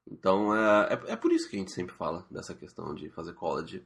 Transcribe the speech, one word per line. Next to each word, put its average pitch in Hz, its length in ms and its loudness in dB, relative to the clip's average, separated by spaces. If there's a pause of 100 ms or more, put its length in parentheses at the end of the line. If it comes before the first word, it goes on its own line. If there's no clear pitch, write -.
Então, 101 460 2
é, 107 380 6 (140)
é, - 60 -4
é - 20 -4
por 339 160 2
isso 330 160 2
que - 80 -10
a 98 40 -2
gente 92 120 -6
sempre 90 240 -6
fala 85 340 -4
dessa 90 260 -10
questão 80 380 -12
de 78 180 -10
fazer 82 220 -12
college, 80 520 -6